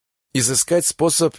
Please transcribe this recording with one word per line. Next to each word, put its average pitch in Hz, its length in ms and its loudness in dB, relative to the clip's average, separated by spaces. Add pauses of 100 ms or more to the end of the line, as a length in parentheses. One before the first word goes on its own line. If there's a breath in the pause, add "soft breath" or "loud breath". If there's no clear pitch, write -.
(320)
изыскать 131 540 0
способ 160 520 0